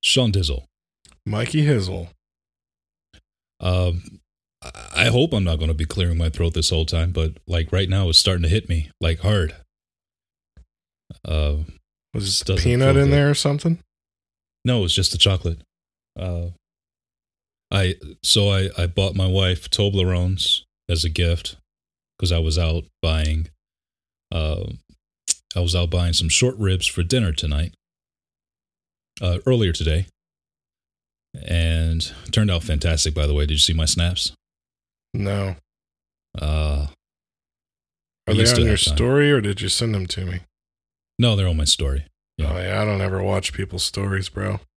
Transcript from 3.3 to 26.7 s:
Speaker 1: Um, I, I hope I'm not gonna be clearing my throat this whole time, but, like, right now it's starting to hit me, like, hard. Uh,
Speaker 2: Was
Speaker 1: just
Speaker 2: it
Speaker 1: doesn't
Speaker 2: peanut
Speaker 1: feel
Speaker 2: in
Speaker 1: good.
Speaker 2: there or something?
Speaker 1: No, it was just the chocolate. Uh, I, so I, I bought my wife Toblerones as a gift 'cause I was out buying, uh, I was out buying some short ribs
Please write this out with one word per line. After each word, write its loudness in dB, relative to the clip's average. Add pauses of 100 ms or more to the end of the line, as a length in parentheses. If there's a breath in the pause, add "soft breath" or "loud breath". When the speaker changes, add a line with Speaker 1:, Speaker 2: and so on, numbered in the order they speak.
Speaker 1:
Um, 0 (440)
I, -16 (240)
I 2
hope 2
I'm 2
not 0
gonna 0
be -2
clearing -2
my 0
throat -2
this -2
whole 0
time, -2
but, -2 (140)
like, -2
right 0
now 0
it's 4
starting 0
to 2
hit 0
me, 0 (100)
like, 0
hard. 0 (1700)
Uh, 0 (560)
Speaker 2:
Was -4
Speaker 1:
just -2
Speaker 2:
it -6
Speaker 1:
doesn't 0
Speaker 2:
peanut 4
Speaker 1:
feel 6
Speaker 2:
in 4
Speaker 1:
good. 4
Speaker 2:
there 4
or 4
something? 0 (840)
Speaker 1:
No, 2
it 2
was 0
just 2
the -6
chocolate. 0 (600)
Uh, -6 (1200)
I, 0 (280)
so 2
I, 0
I 0
bought 0
my 2
wife 0
Toblerones 0 (260)
as 0
a 0
gift -2 (640)
'cause 0
I 2
was 0
out 0 (180)
buying, 0 (840)
uh, -2 (880)
I -2
was 0
out 0
buying 0
some 0
short 2
ribs 0